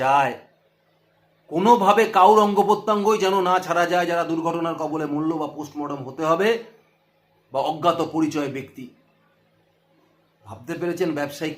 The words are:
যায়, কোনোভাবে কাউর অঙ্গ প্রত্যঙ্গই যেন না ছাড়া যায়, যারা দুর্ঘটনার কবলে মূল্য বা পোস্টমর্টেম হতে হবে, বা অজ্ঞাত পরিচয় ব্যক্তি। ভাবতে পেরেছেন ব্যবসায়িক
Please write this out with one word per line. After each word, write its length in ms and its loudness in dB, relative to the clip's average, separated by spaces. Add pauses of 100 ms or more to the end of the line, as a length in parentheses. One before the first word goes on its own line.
যায়, 320 2 (1160)
কোনোভাবে 540 4 (120)
কাউর 300 8
অঙ্গ 120 0 (100)
প্রত্যঙ্গই 560 0
যেন 100 2 (140)
না 60 2 (120)
ছাড়া 260 0
যায়, 180 0
যারা 200 0
দুর্ঘটনার 500 -4
কবলে 340 -4
মূল্য 160 -2 (100)
বা 160 -6
পোস্টমর্টেম 520 -10
হতে 220 -8
হবে, 180 2 (1040)
বা 80 -4 (100)
অজ্ঞাত 300 0 (140)
পরিচয় 420 -2
ব্যক্তি। 280 -14 (1600)
ভাবতে 360 -14
পেরেছেন 380 -4
ব্যবসায়িক 400 -6